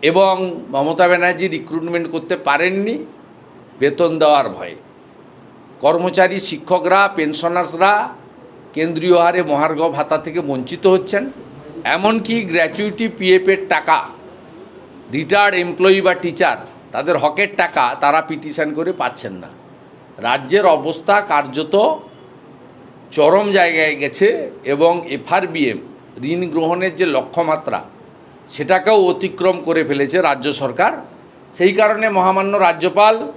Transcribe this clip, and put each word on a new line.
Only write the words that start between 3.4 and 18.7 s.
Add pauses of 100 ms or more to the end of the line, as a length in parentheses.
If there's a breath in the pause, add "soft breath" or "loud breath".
বেতন
দেওয়ার
ভয়ে। (1040)
কর্মচারী,
শিক্ষকরা,
পেনশনার্সরা (600)
কেন্দ্রীয়
হারে
মহার্ঘ
ভাতা
থেকে
বঞ্চিত
হচ্ছেন, (540)
এমনকি
গ্র্যাচুইটি
পিএফের
টাকা (1040)
রিটায়ার্ড
এমপ্লয়ি
বা
টিচার (360)
তাদের
হকের
টাকা
তারা
পিটিশন